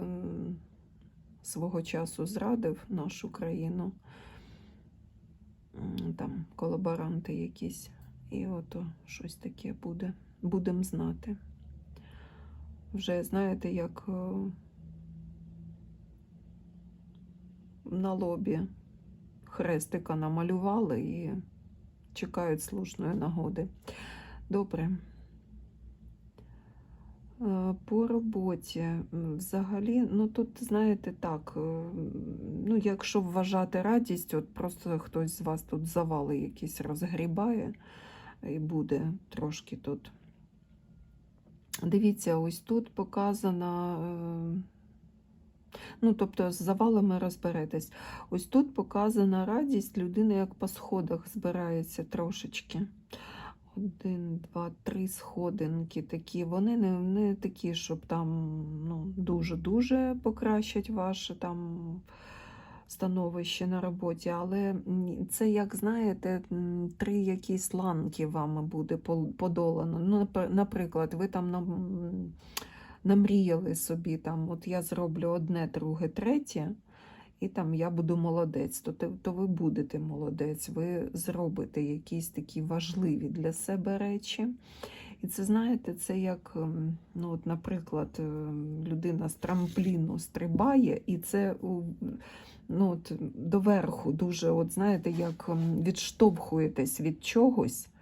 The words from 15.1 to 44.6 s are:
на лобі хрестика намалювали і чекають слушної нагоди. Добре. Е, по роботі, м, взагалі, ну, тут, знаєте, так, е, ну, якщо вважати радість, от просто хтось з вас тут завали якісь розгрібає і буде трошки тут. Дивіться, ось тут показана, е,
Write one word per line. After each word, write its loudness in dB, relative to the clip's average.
на 0
лобі 0
хрестика -2
намалювали 2
і -4
чекають 0
слушної -4
нагоди. 0
Добре. 0
Е, 2
по 4
роботі, 0
м, -2
взагалі, 2
ну, 6
тут, -2
знаєте, 2
так, -4
е, -4
ну, 6
якщо 2
вважати 2
радість, 2
от -2
просто -4
хтось -4
з -8
вас -2
тут -4
завали 0
якісь -6
розгрібає 0
і -4
буде 0
трошки -6
тут. -6
Дивіться, 4
ось -2
тут 0
показана, 0
е, -4